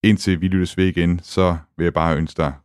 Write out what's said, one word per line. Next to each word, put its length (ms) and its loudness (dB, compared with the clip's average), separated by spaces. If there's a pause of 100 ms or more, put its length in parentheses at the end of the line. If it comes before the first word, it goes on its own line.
Indtil 380 2
vi 60 -2
lyttes 300 -2
ved 80 2
igen, 380 0
så 340 0 (200)
vil 60 -2
jeg 100 0
bare 240 0
ønske 200 -6
dig 160 -2 (120)